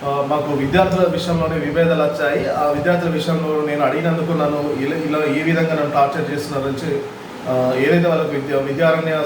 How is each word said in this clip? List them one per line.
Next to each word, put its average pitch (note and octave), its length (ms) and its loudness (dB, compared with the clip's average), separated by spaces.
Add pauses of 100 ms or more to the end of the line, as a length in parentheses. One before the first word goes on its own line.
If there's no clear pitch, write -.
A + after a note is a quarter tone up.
ఆ, C#3 240 0
మాకు D3 240 0
విద్యార్థుల F3+ 560 2
విషయంలోనే D#3+ 500 0
విభేదాలు D#3 440 2
వచ్చాయి. C#3+ 460 0
ఆ - 140 0
విద్యార్థుల E3+ 460 2
విషయంలో D3+ 560 0
నేను D3 200 0
అడిగినందుకు E3 460 0
నన్ను D3 540 0
ఇలా, D#3 100 -2
ఇలా D3+ 400 -2
ఈ D3+ 80 -2
విధంగా D#3+ 300 0
నన్ను D3 180 -2
టార్చర్ C#3 400 0
చేస్తున్నారని C#3 440 -4
చెప్పి, C#3 260 -4 (480)
ఆ, B2+ 280 2
ఏదైతే E3+ 320 4
వాళ్ళకి D#3 200 0
విద్య-, C#3 320 -2
విద్యారణ్య D#3 640 0